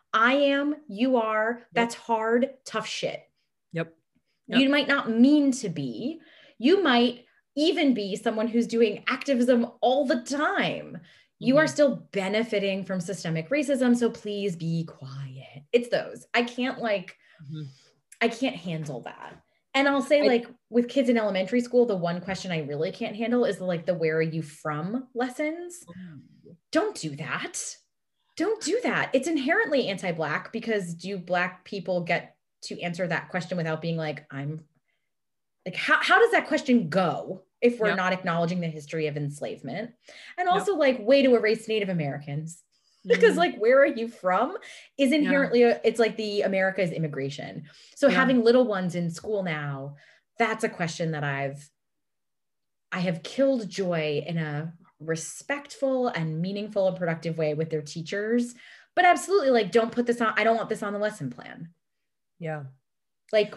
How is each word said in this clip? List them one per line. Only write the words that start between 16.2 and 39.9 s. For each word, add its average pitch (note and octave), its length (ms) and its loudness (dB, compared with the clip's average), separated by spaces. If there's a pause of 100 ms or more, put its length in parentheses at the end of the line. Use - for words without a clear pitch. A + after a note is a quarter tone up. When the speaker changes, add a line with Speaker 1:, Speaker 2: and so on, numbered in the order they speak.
Speaker 1:
I A#3+ 100 2
can't, B3 360 -6
like, G3+ 380 -4 (220)
Speaker 2:
Mm-hmm. D3+ 320 -14 (500)
Speaker 1:
I A#3 80 2
can't A#3+ 260 -4
handle D#3 460 -8
that. - 420 -16 (300)
And C#4 140 4
I'll C#4 140 2
say, D4 220 4
Speaker 2:
I - 20 6
Speaker 1:
like, A#3+ 220 4 (220)
with A#3+ 200 2
kids C4 200 2
in A#3+ 80 6
elementary G#3 440 0
school, A#3+ 240 4
the G#3+ 120 0
one E3+ 240 -2
question F#3 300 -6
I D#3+ 100 -2
really D3 300 -4
can't G#3+ 240 -8
handle A#3 300 2
is, G3 160 -2
like, F3 240 -2
the F#3 100 0
"Where D#3+ 220 0
are D#3+ 40 2
you D#3+ 200 -2
from?" D#3+ 760 -6
lessons. D#4 760 -6
Speaker 2:
Ooh. - 640 -20 (160)
Speaker 1:
Don't G4+ 240 0
do D3 220 -8
that. D#3 600 -10 (600)
Don't G4+ 240 -2
do G4 220 -2
that. F#3+ 300 0
It's C4 140 2
inherently D4+ 640 0
anti-Black, E3+ 640 -4
because G#3 420 -4
do F#3+ 220 -8
Black F3+ 480 -2
people F3+ 380 -4
get E3+ 340 -4 (260)
to - 180 -12
answer F3 260 -4
that E3 220 -4
question F3+ 280 -6
without D#3+ 240 -2
being E3 160 -4
like, D3+ 340 -6
"I'm," D3 340 -8 (1000)
like, F3+ 100 -10
how, D4+ 260 2
how F#4 180 4
does A#4 120 6
that E4+ 160 2
question A#3+ 420 2
go F3+ 560 -2 (160)
if A#3+ 180 2
we're G#3+ 80 2
Speaker 2:
Yeah. E3+ 80 2
Speaker 1:
not F#3 180 0
acknowledging F3 480 -2
the E3 80 -2
history D#3 380 -6
of D3 100 -4
enslavement? D3 760 -8 (440)